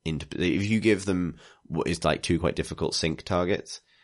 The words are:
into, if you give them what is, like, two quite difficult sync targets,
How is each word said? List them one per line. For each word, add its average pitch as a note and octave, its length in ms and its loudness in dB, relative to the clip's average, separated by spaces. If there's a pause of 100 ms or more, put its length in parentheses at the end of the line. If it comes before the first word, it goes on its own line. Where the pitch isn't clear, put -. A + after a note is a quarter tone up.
into, D#2 220 -4 (120)
if F2+ 260 2
you G#2+ 160 2
give G2 260 4
them F2+ 320 0 (260)
what - 240 -2
is, E2+ 160 0
like, - 180 2
two F2 160 2
quite E2+ 180 0
difficult D#2+ 380 -4
sync - 300 -2
targets, F2+ 560 -2 (240)